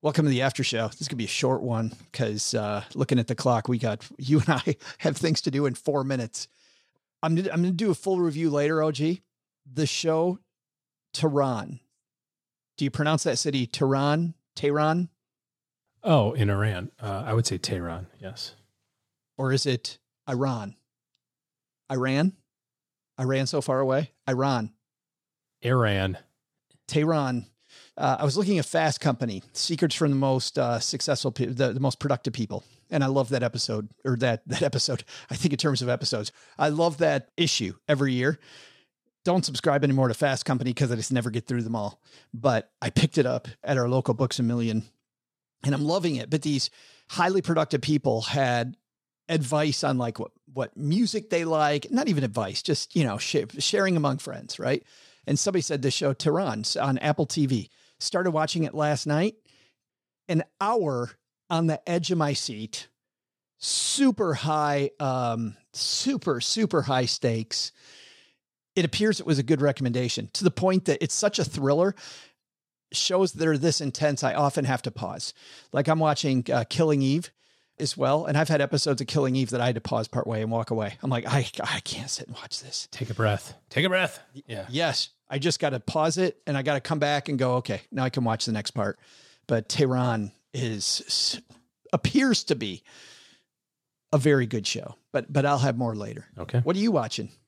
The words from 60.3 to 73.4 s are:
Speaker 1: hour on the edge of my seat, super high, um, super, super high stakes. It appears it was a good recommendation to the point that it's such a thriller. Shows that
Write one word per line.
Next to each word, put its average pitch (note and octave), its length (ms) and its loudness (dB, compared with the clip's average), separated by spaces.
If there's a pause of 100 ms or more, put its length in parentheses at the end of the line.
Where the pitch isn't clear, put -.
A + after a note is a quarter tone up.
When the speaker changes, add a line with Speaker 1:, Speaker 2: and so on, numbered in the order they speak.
Speaker 1:
hour E3 520 0 (360)
on E3 200 2
the D#3 200 -2
edge F3 220 0
of F3 80 2
my D3 160 2
seat, - 540 -8 (680)
super A3 800 2
high, C#3+ 640 0
um, A#2 580 -2 (160)
super, - 680 -2
super F#3+ 420 0
high B2+ 240 2
stakes. - 640 -2 (1040)
It F3+ 100 4
appears G#3 360 0
it - 60 -8
was D3+ 120 2
a C3+ 60 0
good C3+ 180 2
recommendation B2 720 0
to G3+ 100 -4
the E3+ 60 6
point F#3+ 360 2
that D3 160 2
it's - 120 -2
such - 240 0
a F3 60 0
thriller. D3 500 2 (1000)
Shows F#3 420 2
that D#3+ 140 2